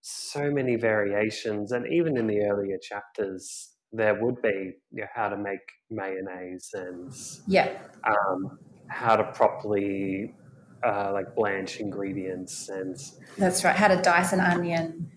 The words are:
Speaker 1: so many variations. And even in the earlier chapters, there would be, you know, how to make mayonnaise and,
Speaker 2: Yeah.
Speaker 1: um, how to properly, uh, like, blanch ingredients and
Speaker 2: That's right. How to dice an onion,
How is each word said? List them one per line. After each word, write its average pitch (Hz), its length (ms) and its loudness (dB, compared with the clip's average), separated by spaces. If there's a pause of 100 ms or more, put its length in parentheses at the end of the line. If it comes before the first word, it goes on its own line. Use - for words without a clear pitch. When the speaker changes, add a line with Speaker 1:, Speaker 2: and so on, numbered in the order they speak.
Speaker 1:
so - 480 -4
many 131 260 2
variations. 107 960 0
And 120 180 -2
even 160 280 2
in 113 80 2
the 104 160 2
earlier 101 360 0
chapters, - 960 -8 (180)
there 110 300 2
would 123 200 0
be, 98 320 0 (160)
you - 120 -10
know, 98 120 -8
how 110 160 -2
to 98 80 -4
make 101 220 -4 (300)
mayonnaise 95 840 -8
and, 90 360 -10 (360)
Speaker 2:
Yeah. 185 320 2 (260)
Speaker 1:
um, 98 540 2 (300)
how 113 280 4
to 107 160 4
properly, 101 1040 0 (500)
uh, 101 280 0
like, 98 220 -4
blanch 98 460 0
ingredients 95 880 -6
and 95 280 -6 (420)
Speaker 2:
That's 202 260 4
right. 170 100 4
How 208 140 6
to 185 140 6
dice 180 320 4
an 185 60 4
onion, 170 760 0